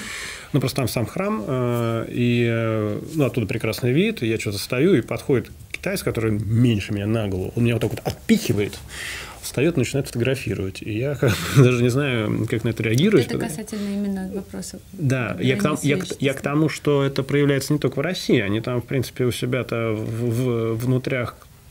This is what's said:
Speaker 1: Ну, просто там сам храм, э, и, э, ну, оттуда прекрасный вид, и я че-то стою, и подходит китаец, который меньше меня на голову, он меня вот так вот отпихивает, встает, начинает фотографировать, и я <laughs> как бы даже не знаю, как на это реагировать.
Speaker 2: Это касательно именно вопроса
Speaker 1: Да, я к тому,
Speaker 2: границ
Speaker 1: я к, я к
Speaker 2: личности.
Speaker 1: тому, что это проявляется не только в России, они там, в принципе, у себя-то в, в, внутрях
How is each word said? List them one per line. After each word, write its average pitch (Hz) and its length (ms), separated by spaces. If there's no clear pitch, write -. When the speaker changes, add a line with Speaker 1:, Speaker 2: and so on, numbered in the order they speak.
Speaker 1:
Ну, 143 60
просто 127 180
там 127 100
сам 117 180
храм, 208 420
э, 120 640
и, 120 400
э, 110 500
ну, 151 120
оттуда 113 200
прекрасный 113 480
вид, 208 300
и 117 40
я 110 120
че-то 101 180
стою, 151 380
и 120 60
подходит 120 500
китаец, 190 300
который 110 300
меньше 107 640
меня 101 120
на 107 220
голову, 95 280
он 120 100
меня 117 100
вот 113 60
так 117 100
вот - 140
отпихивает, - 720
встает, 156 340
начинает 135 320
фотографировать, 113 760
и 107 160
я 139 180
<laughs> - 40
как 131 120
бы 139 60
даже 123 200
не 127 60
знаю, 113 600
как 113 140
на 120 60
это 113 120
реагировать. 139 460
Speaker 2:
Это - 100
касательно 208 520
именно 196 440
вопроса 190 460
Speaker 1:
Да, 127 480
я 131 160
к - 40
тому, 151 140
Speaker 2:
границ - 80
Speaker 1:
я 143 140
к, - 20
я 180 60
к - 60
Speaker 2:
личности. - 320
Speaker 1:
тому, 147 260
что 143 340
это 139 200
проявляется 143 500
не 147 60
только 135 200
в - 20
России, 175 380
они 101 220
там, 123 200
в - 40
принципе, 131 400
у 120 60
себя-то 117 640
в, 107 120
в, 117 680
внутрях 127 600